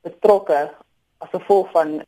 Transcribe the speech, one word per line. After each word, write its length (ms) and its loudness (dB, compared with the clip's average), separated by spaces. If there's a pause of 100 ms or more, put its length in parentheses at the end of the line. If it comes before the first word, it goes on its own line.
betrokke 680 0 (480)
as 120 -18
gevolg 400 0
van 380 -2